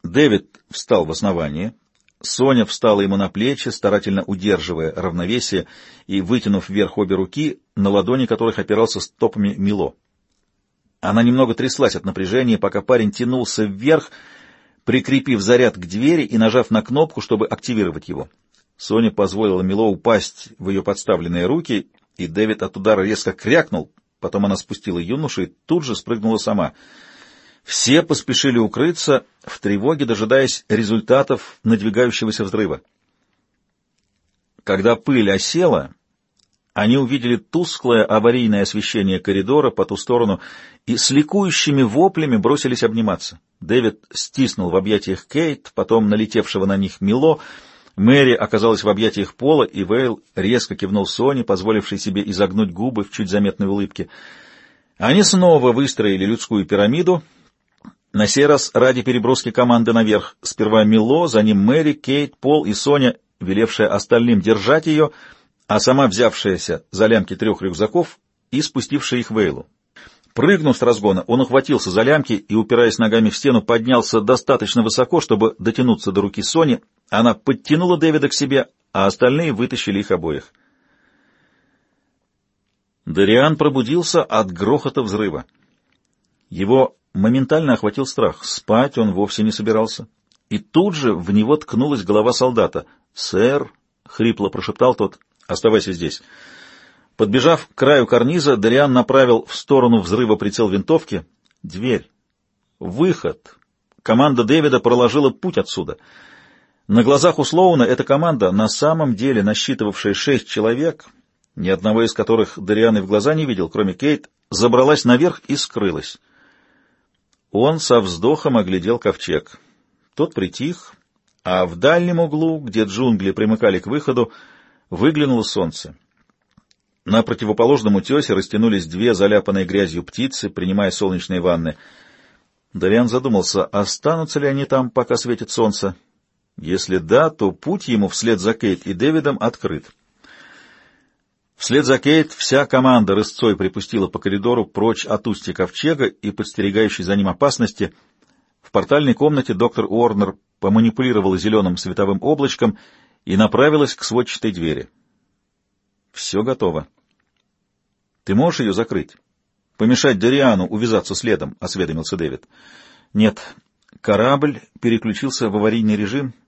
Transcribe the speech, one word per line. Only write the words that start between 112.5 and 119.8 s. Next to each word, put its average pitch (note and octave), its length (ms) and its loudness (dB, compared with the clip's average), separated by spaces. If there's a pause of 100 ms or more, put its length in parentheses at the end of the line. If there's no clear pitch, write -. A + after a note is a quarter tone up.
Дариан G#2+ 400 2
и G2 40 0
в F#2 60 -8
глаза G#2+ 260 0
не D#3 120 -2
видел, F#2 240 -4
кроме G2 240 -2
Кейт, C#3+ 360 -2 (200)
забралась B2 540 4
наверх B2 440 2
и C#3 100 -4
скрылась. - 600 -6 (1300)
Он C#3+ 280 2
со A#2+ 200 4
вздохом A2+ 560 0
оглядел F#2 420 0
ковчег. - 600 -4 (560)